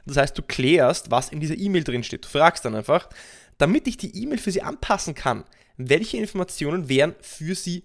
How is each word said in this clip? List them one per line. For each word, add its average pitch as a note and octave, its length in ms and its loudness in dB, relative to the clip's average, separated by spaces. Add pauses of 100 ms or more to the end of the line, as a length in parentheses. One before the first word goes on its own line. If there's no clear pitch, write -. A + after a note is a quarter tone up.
Das C#3 120 -6
heißt, C#3 200 2
du - 60 -6
klärst, C#3 680 4
was B2+ 180 2
in D3+ 100 -8
dieser D#3 180 -4
E-Mail F#3 260 0
drinsteht. A#2+ 420 -6
Du - 40 -16
fragst D#3 340 2
dann A2 120 -4
einfach, C#3+ 340 0 (480)
„Damit G#3 300 4
ich A#3 100 -6
die - 180 -10
E-Mail B3 240 -6
für G3+ 120 -4
Sie F#3 100 -2
anpassen - 540 -2
kann, A2+ 280 -2 (340)
welche D3+ 400 0
Informationen F3+ 720 -4
wären C#3 320 4
für E3 340 -8
Sie F3 300 -8